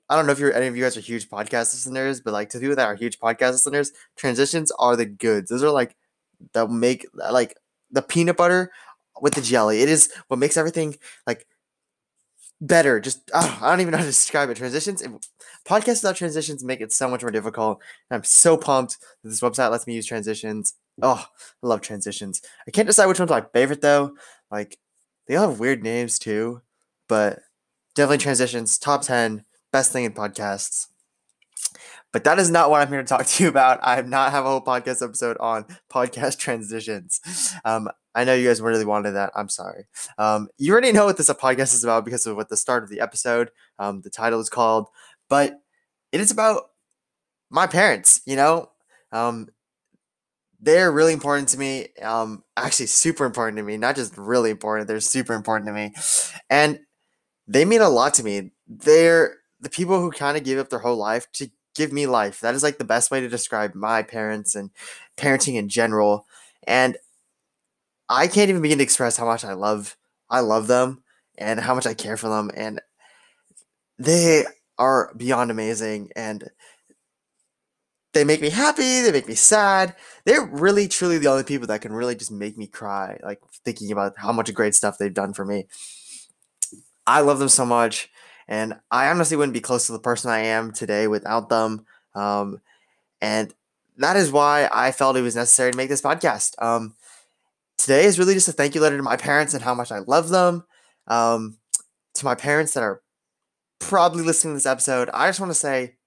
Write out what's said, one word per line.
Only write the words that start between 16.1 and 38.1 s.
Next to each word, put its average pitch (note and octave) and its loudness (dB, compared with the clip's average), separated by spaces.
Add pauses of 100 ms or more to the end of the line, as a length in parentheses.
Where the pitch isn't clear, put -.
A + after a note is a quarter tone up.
transitions D3+ -6
make B2 -6
it G#2+ -10
so C3 0
much B2 -4
more A#2+ -6
difficult. A2 -2 (300)
And B2 -4
I'm G2+ -8
so - 6
pumped C3 -2 (240)
that A2 -18
this A2 -8
website B2 0
lets A#2 -4
me A#2+ -10
use A2 -8
transitions. G#2+ -6 (300)
Oh, B2+ 2 (400)
I B2+ -4
love A2 0
transitions. G2+ -10 (260)
I A#2 -16
can't G#3+ 2
decide G#3 6
which F#3 2
one's F3 0
my A#2 0
favorite, C3+ 2
though. C#3+ 2 (340)
Like, G#2 -10 (480)
they C3+ -2
all F#3+ 4
have A2 -4
weird B2 0
names, A#2 -4
too. A2+ -4 (460)
But G#2+ 0 (520)
definitely C#3+ 4
transitions, B2 -2
top C#3+ 0
ten, A2+ -2 (260)
best C3+ 2
thing B2+ -2
in G#2 -6
podcasts. G2+ -8 (1300)
But A2+ -4
that E3+ 4
is E3+ 2
not E3 4
what D3 6
I'm C#3 2
here C#3 -4
to B2+ -12
talk C3 0
<laughs> - -2
to - 2
you E3+ 4
about. C3 4
I B2+ 2
have B2+ -2
not C3+ 0
have C#3 0
a C3+ 0
whole C3+ 0
podcast B2+ -2
episode A#2 -4
on A2+ -4 (260)
podcast B2+ -4
transitions. A2+ -8 (120)
Um, A2 -2 (260)